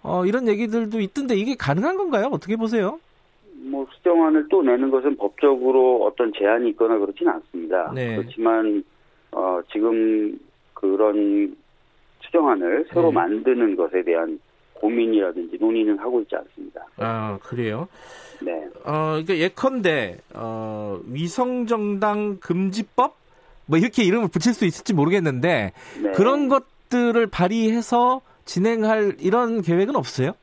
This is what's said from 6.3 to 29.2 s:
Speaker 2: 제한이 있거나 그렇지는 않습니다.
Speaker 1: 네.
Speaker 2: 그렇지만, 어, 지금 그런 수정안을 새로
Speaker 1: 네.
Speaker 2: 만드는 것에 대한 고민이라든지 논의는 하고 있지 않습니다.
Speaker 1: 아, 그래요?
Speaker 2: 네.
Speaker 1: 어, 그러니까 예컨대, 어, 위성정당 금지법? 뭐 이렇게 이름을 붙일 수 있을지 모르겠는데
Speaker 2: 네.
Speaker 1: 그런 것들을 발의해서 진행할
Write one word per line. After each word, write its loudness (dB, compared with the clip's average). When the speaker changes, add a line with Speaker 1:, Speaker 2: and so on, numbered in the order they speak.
Speaker 2:
제한이 2
있거나 2
그렇지는 0
않습니다. -4
Speaker 1:
네. -4
Speaker 2:
그렇지만, -2
어, -2
지금 0
그런 0
수정안을 0
새로 4
Speaker 1:
네. 2
Speaker 2:
만드는 2
것에 0
대한 0
고민이라든지 0
논의는 2
하고 0
있지 -6
않습니다. -14
Speaker 1:
아, -4
그래요? -6
Speaker 2:
네. -6
Speaker 1:
어, -2
그러니까 -2
예컨대, -2
어, -8
위성정당 -2
금지법? -2
뭐 2
이렇게 2
이름을 2
붙일 0
수 0
있을지 -2
모르겠는데 2
Speaker 2:
네. -2
Speaker 1:
그런 2
것들을 0
발의해서 0
진행할 0